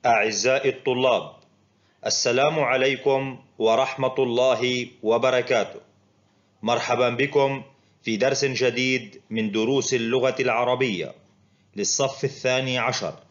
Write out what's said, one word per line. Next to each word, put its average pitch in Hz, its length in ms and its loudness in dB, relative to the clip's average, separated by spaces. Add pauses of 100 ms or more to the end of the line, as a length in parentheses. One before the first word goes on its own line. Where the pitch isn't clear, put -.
أعزائي 117 640 2
الطلاب، 123 640 0 (720)
السلام 135 540 0
عليكم 135 800 0 (200)
ورحمة 127 600 0
الله 123 720 2 (140)
وبركاته. 120 800 2 (840)
مرحبا 120 480 0
بكم 139 520 0 (400)
في 110 140 -2
درس 131 280 0
جديد 127 840 -2
من 110 220 -2
دروس 127 420 0
اللغة 123 460 0
العربية 120 760 0 (600)
للصف 131 480 -2
الثاني 131 540 -2
عشر. 113 360 -4 (160)